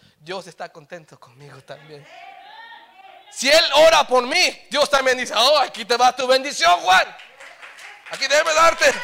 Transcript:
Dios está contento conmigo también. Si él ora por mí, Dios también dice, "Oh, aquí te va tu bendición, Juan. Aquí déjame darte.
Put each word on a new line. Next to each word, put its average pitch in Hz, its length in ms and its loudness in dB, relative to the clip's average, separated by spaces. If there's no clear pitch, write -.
Dios 170 300 -14
está 170 240 -18
contento 160 480 -20
conmigo 135 420 -20
también. 147 460 -20
Si - 180 -6
él 339 140 4
ora 311 320 4
por 247 180 0
mí, 320 460 -4
Dios 277 180 -2
también 262 280 0
dice, 247 180 -8
"Oh, 277 240 2
aquí 226 240 -6
te 233 140 -2
va 247 180 2
tu 269 100 -6
bendición, 285 540 0
Juan. - 380 0
Aquí 269 160 -8
déjame 311 260 0
darte. 320 320 2